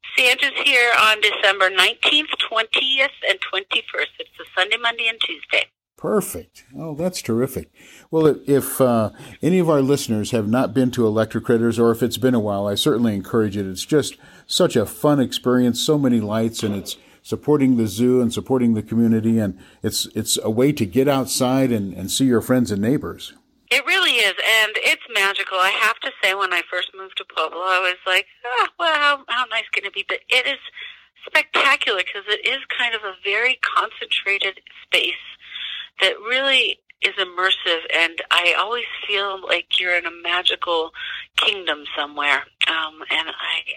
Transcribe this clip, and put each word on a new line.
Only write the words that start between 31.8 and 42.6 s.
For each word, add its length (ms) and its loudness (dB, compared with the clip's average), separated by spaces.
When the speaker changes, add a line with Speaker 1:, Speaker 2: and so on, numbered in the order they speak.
Speaker 1:
'cause 260 -8
it 180 -4
is 140 -2
kind 200 -2
of 80 -8
a 180 -8
very 400 -2
concentrated 960 -4
space 300 0
that 180 2
really 600 0
is 120 0
immersive, 680 -2
and 260 0
I 260 2
always 280 -2
feel 400 -4
like 320 -2
you're 180 0
in 100 -2
a 160 -10
magical 680 -2
kingdom 480 -2
somewhere. 460 -2